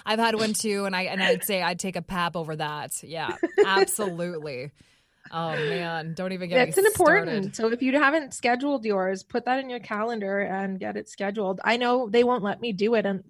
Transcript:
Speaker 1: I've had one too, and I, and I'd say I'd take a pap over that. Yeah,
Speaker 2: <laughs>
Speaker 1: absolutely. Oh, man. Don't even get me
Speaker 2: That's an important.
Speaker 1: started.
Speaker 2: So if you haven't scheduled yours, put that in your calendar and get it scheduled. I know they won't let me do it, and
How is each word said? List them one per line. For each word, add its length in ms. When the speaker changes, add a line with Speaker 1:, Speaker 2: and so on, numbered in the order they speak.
Speaker 1:
I've 140
had 160
one 160
too, 320
and 100
I, 100
and 160
I'd 240
say 180
I'd 180
take 160
a 60
pap 340
over 180
that. 480
Yeah, 340
Speaker 2:
<laughs> 180
Speaker 1:
absolutely. 1040
Oh, 220
man. 640
Don't 180
even 160
get 100
me 60
Speaker 2:
That's 140
an 80
important. 680
Speaker 1:
started. 20
Speaker 2:
So 160
if 100
you 160
haven't 360
scheduled 500
yours, 380
put 220
that 160
in 100
your 100
calendar 600
and 400
get 160
it 120
scheduled. 560
I 120
know 320
they 160
won't 180
let 180
me 120
do 220
it, 120
and 240